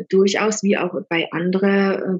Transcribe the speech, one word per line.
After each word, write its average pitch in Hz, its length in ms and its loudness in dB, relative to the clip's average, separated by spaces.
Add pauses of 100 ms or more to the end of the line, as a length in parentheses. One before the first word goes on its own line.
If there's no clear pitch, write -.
durchaus 202 540 2
wie 202 140 2
auch 175 140 -2 (180)
bei 165 220 -2
anderer, 190 720 0
äh, 185 160 -2